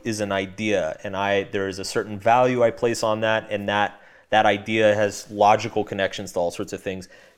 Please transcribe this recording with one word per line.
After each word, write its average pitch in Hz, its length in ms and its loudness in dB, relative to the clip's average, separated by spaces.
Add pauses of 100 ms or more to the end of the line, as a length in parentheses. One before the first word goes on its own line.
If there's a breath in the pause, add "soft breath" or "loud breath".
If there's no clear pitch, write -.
is 110 160 -4
an 101 120 -4
idea, 95 720 -2
and 98 120 -8
I, 98 280 0
there 98 240 -4
is 95 100 -8
a 95 60 -10
certain 104 340 -6
value 123 440 4
I 117 80 4
place 117 320 -2
on 110 180 0
that, 110 300 0
and 101 180 -4
that, 101 320 0 (300 soft breath)
that 107 160 6
idea 107 480 2
has 104 360 -2
logical 107 540 2
connections 98 480 -4
to 92 80 -2
all 87 100 0
sorts 90 220 -10
of 95 100 -10
things 95 260 -10 (300 soft breath)